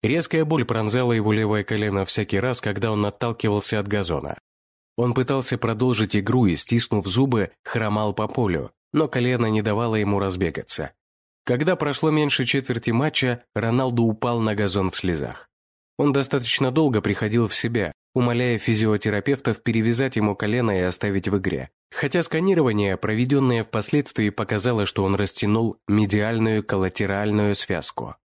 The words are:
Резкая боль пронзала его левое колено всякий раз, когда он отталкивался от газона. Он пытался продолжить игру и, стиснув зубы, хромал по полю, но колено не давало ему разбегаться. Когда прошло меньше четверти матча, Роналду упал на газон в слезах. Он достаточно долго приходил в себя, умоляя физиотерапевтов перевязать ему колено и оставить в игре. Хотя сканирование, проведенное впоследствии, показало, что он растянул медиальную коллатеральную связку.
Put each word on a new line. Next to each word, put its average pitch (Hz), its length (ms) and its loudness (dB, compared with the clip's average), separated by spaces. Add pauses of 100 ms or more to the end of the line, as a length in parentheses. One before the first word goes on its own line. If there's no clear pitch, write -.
Резкая 160 420 0
боль 147 220 0
пронзала 113 480 0
его 107 180 2
левое 107 320 2
колено 104 420 0
всякий 98 340 -2
раз, 120 200 -2
когда 104 320 -2
он 104 140 2
отталкивался 107 720 -2
от 101 80 -4
газона. 87 500 -4 (600)
Он 123 160 0
пытался 131 440 0
продолжить 113 580 0
игру 113 300 2
и, 85 120 2
стиснув 113 500 0
зубы, 113 440 0 (120)
хромал 107 500 -2
по 107 140 -2
полю, 87 440 -2 (200)
но 151 160 0
колено 123 380 0
не 110 160 2
давало 110 340 0
ему 101 240 0
разбегаться. 92 720 -4 (540)
Когда 156 320 0
прошло 147 320 0
меньше 151 340 2
четверти 120 480 -2
матча, 123 520 0 (120)
Роналду 120 480 2
упал 113 380 0
на 110 140 0
газон 98 360 0
в - 60 -4
слезах. 73 520 -4 (480)
Он 143 140 2
достаточно 131 600 0
долго 131 300 2
приходил 107 460 0
в - 80 -4
себя, 113 380 -2 (200)
умоляя 120 440 2
физиотерапевтов 107 1040 0
перевязать 117 560 0
ему 104 180 2
колено 110 360 0
и 92 100 0
оставить 92 460 -2
в 98 100 0
игре. 82 320 -4 (220)
Хотя 160 320 -2
сканирование, 131 720 2
проведенное 123 680 2
впоследствии, 117 680 -2
показало, 107 540 0
что - 180 -2
он 95 120 2
растянул 104 640 0 (100)
медиальную 107 760 2
коллатеральную 101 920 0
связку. - 600 -6 (140)